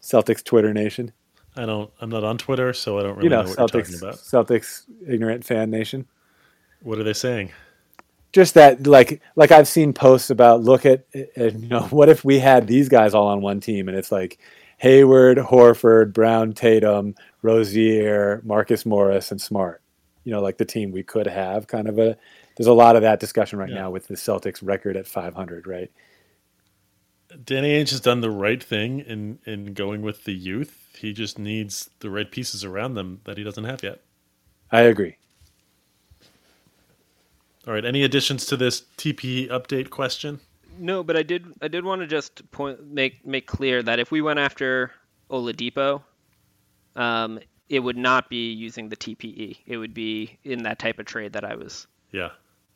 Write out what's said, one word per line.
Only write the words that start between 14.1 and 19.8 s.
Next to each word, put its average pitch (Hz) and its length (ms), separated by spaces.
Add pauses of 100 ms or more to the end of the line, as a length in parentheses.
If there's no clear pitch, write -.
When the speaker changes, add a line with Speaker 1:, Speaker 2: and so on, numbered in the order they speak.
Speaker 1:
like 92 260 (400)
Hayward, 131 600
Horford, 117 720
Brown, 113 400
Tatum, 104 640 (280)
Rozier, 107 1000
Marcus 107 400
Morris, 101 460
and 98 100
Smart. 95 400 (440)